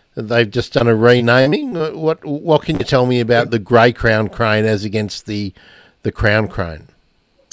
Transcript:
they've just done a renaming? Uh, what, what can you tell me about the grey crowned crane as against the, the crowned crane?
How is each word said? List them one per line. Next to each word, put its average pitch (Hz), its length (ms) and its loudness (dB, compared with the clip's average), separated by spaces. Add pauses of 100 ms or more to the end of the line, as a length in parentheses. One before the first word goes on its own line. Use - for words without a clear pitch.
(140)
they've 117 360 0
just 120 220 -4
done 120 160 2
a 113 60 4
renaming? 123 840 2
Uh, 156 140 -4
what, 160 340 -4
what 156 380 0
can 156 160 -4
you - 60 -6
tell 127 220 0
me 123 140 0
about 117 300 0
the 117 80 -2
grey 117 340 4
crowned 110 400 -2
crane 107 320 0
as 107 200 -2
against 104 420 -6
the, 104 260 -6 (500)
the 110 100 -4
crowned 107 380 0
crane? 82 380 -10 (640)